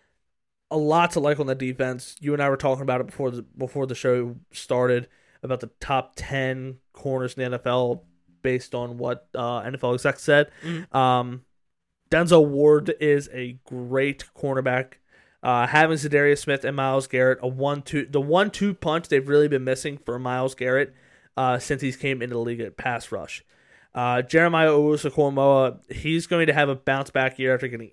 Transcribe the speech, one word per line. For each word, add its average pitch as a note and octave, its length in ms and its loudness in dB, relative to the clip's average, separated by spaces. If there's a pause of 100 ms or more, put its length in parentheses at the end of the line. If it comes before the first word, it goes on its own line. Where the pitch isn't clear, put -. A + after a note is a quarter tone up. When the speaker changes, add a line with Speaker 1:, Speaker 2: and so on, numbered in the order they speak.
(720)
Speaker 1:
a D#3 60 -4
lot D#3+ 360 2
to E3 80 -2
like D3 200 0
on C#3 60 -2
the C3 80 -2
defense. B2+ 680 -6
You D3 140 -2
and C#3+ 80 -2
I C#3 80 2
were C3+ 80 0
talking C3+ 240 -2
about B2+ 180 -2
it B2 60 -4
before C3 240 -4
the, A#2+ 120 -10
before C3 440 -6
the B2 80 -8
show B2 420 -2 (160)
started, B2 560 -2 (340)
about C3 180 -6
the A2+ 100 -12 (100)
top C3 360 -4
ten C3 600 -6 (160)
corners C3 400 -4
in - 80 -10
the B2+ 60 -2
N B2 80 -4
F B2 120 -8
L B2 380 0 (380)
based B2+ 320 -2
on A#2+ 240 -8
what, B2 360 -6
uh, A#2+ 260 -4
N B2 140 -8
F C3+ 100 -6
L B2 100 0
execs C3 280 -2
said. D3 280 4 (120)
Speaker 2:
Mm-hmm. E3 320 -10
Speaker 1:
Um, B2+ 520 0 (640)
Denzel E3 360 6
Ward D3 540 4
is C#3+ 320 2
a B2+ 320 -10
great C3 640 -4 (100)
cornerback. C3 640 -2 (440)
Uh, B2 240 2
having D#3+ 300 4
Zadarius C#3+ 420 2
Smith C#3 260 -4
and C#3 100 -4
Myles C3+ 320 -2
Garrett, B2+ 340 2
a B2+ 60 -4
one-two, C#3 600 -4
the C#3 140 -2
one-two F#3+ 540 0
punch D#3+ 340 -4
they've C#3 200 0
really D3 180 4
been C#3 160 0
missing C3 360 -4
for A#2+ 200 -8
Myles B2+ 380 -4
Garrett, C3 360 0 (440)
uh, B2+ 240 0
since C#3 220 -4
he's B2+ 140 -4
came C3+ 240 -4
into A#2+ 140 -6
the A#2 60 -2
league A#2 180 -4
at G#2+ 180 -10
pass A#2+ 360 -6
rush. F2 320 -10 (500)
Uh, B2 280 0
Jeremiah D#3+ 480 4
Owusu-Koramoah, C#3 1200 2
he's D#3+ 340 -4
going E3 220 2
to D3 40 4
have D3 160 2
a C3+ 60 -2
bounce-back C3+ 640 -2
year C3 160 2
after B2+ 140 -2
getting A#2 240 -12